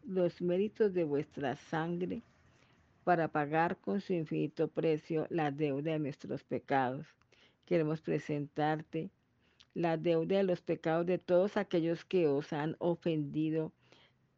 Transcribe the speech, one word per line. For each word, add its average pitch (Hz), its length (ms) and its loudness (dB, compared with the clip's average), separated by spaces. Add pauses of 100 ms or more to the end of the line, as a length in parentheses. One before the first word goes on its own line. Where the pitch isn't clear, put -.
los 185 380 -2
méritos 190 500 0
de 180 120 0
vuestra 143 520 -2
sangre 170 640 -4 (840)
para 165 240 4
pagar 160 500 0
con 196 220 -2
su - 120 -4
infinito 156 560 -2
precio 156 600 0
la 151 200 0
deuda 143 420 -2
de 156 60 -2
nuestros 139 460 -6
pecados. 135 600 -2 (580)
Queremos 160 380 0
presentarte 156 1080 -2 (600)
la 170 240 0
deuda 165 400 0
de 196 60 4
los 180 180 0
pecados 165 460 0
de 180 120 0
todos 180 380 2
aquellos 170 480 0
que 175 240 2
os 143 240 0
han 156 260 -4
ofendido 156 960 -2 (640)